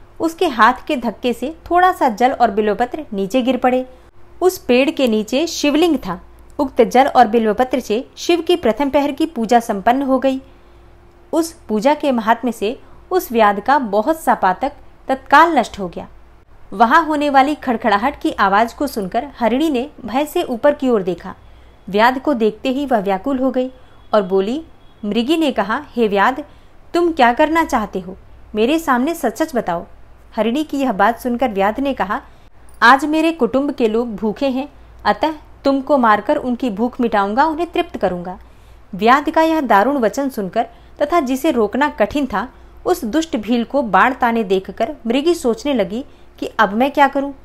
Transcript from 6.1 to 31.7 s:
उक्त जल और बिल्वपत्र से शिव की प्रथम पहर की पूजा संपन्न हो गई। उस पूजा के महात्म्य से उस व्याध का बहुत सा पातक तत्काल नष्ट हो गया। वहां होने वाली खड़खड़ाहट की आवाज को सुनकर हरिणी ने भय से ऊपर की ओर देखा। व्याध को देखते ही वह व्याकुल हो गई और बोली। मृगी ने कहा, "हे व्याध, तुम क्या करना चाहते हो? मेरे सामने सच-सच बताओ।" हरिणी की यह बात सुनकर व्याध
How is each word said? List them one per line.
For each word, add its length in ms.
उक्त 240
जल 240
और 200
बिल्वपत्र 540
से 360
शिव 240
की 160
प्रथम 340
पहर 220
की 140
पूजा 340
संपन्न 420
हो 160
गई। 240
उस 200
पूजा 420
के 180
महात्म्य 400
से 280
उस 220
व्याध 280
का 180
बहुत 420
सा 140
पातक 380
तत्काल 500
नष्ट 200
हो 100
गया। 200
वहां 340
होने 240
वाली 240
खड़खड़ाहट 680
की 100
आवाज 420
को 140
सुनकर 400
हरिणी 320
ने 200
भय 200
से 180
ऊपर 320
की 160
ओर 120
देखा। 320
व्याध 300
को 160
देखते 340
ही 180
वह 120
व्याकुल 400
हो 120
गई 200
और 80
बोली। 420
मृगी 320
ने 160
कहा, 360
"हे 200
व्याध, 360
तुम 180
क्या 200
करना 320
चाहते 360
हो? 160
मेरे 240
सामने 360
सच-सच 420
बताओ।" 280
हरिणी 280
की 140
यह 140
बात 280
सुनकर 300
व्याध 300